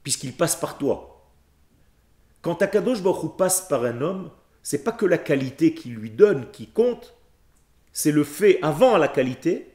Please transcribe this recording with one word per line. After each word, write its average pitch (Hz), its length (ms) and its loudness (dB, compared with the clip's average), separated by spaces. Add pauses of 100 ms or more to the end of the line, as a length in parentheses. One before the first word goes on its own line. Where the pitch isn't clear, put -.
puisqu'il 135 320 -8
passe 165 220 -2
par - 220 -8
toi. - 520 -4 (1120)
Quand 165 200 -4
Akadosh 196 400 0
Baruch 180 220 0
Hu - 140 -8
passe 185 240 0
par 127 240 -2
un 120 160 -4
homme, 180 300 -6 (320)
c'est - 200 -6
pas 233 80 -2
que 220 140 -2
la 175 120 4
qualité 139 560 0
qu'il 123 220 -14
lui 110 140 -12
donne 135 420 4
qui - 160 -16
compte, 233 480 -2 (760)
c'est - 200 0
le 147 120 2
fait, 185 400 4
avant 185 340 4
la 151 100 4
qualité, 143 680 -2